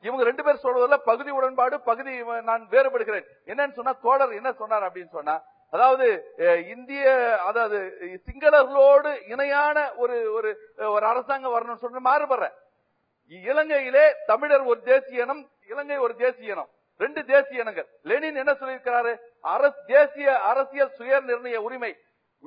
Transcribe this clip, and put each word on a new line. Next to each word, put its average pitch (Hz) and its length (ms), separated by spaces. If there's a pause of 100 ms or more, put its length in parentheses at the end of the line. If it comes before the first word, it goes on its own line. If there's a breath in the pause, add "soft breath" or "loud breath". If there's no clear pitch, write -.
இவங்க 247 240
ரெண்டு 269 200
பேர் 294 180
சொல்றதுல 247 320
பகுதி 269 360
உடன்பாடு, 262 500
பகுதி 247 420
இவ-, 233 180
நான் 226 300
வேறுபடுகிறேன். 226 540 (220)
என்னன்னு 285 260
சொன்னா, 262 200
தோழர் 254 400
என்ன 240 200
சொன்னார் 220 300
அப்படின்னு 180 300
சொன்னா, 156 300 (280)
அதாவது, 240 680
அஹ், 170 300
இந்திய, 254 680 (100)
அதாவது 208 520 (280)
சிங்களர்களோடு 277 1000
இணையான 285 640
ஒரு, 240 400
ஒரு, 214 260 (180)
ஒரு 214 300
அரசாங்கம் 262 480
வரணும்னு 233 240
சொன்ன 254 320
மாறுபடுறேன். 269 420 (760)
இலங்கையிலே 277 880 (120)
தமிழர் 269 360
ஒரு 240 200
தேசிய 254 400
இனம், 277 260 (220)
இலங்கை 285 280
ஒரு 233 180
தேசிய 247 360
இனம், 165 160 (300)
ரெண்டு 294 260
தேசிய 269 360
இனங்கள். 202 260 (160)
லெனின் 294 320
என்ன 277 180
சொல்லியிருக்கிறாரு? 247 640 (240)
அரசு, 262 360 (100)
தேசிய 285 520
அரசியல் 269 540
சுய 262 280
நிர்ணய 240 360
உரிமை, 233 400 (500)